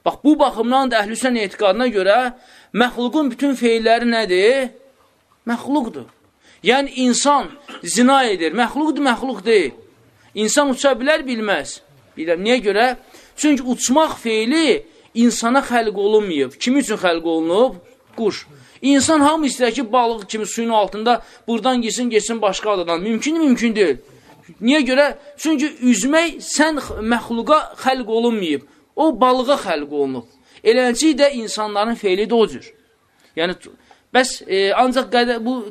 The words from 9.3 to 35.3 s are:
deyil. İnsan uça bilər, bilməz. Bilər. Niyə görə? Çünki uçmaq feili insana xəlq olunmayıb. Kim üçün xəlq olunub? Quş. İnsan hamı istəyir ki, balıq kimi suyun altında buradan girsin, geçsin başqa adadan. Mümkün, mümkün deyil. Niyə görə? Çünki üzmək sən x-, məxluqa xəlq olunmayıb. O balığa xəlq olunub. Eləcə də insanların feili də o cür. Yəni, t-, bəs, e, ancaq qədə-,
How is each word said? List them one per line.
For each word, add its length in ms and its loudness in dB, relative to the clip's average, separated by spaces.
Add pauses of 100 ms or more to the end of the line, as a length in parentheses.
deyil. 300 2 (600)
İnsan 360 2
uça 240 0
bilər, 280 0
bilməz. 540 -4 (380)
Bilər. 240 -2
Niyə 200 2
görə? 260 2 (500)
Çünki 260 2
uçmaq 580 0
feili 640 0 (280)
insana 520 2
xəlq 320 -2
olunmayıb. 600 0
Kim 180 0
üçün 200 -2
xəlq 280 0
olunub? 500 0 (420)
Quş. 280 -4 (360)
İnsan 400 2
hamı 260 2
istəyir 240 -2
ki, 220 -6
balıq 340 0
kimi 180 -6
suyun 240 -4
altında 520 0 (260)
buradan 340 0
girsin, 280 -4
geçsin 320 -2
başqa 300 0
adadan. 300 -2
Mümkün, 380 -2
mümkün 360 2
deyil. 220 2 (640)
Niyə 240 2
görə? 300 2 (220)
Çünki 300 -2 (140)
üzmək 580 2
sən 420 0
x-, 200 -10
məxluqa 580 0 (240)
xəlq 240 -2
olunmayıb. 540 0 (340)
O 260 2
balığa 440 2
xəlq 240 -4
olunub. 360 -4 (380)
Eləcə 540 4
də 160 4
insanların 600 -4
feili 340 0
də 40 -2
o 140 4
cür. 180 -10 (720)
Yəni, 200 -2
t-, 160 -20 (400)
bəs, 340 0
e, 260 0
ancaq 400 0
qədə-, 320 0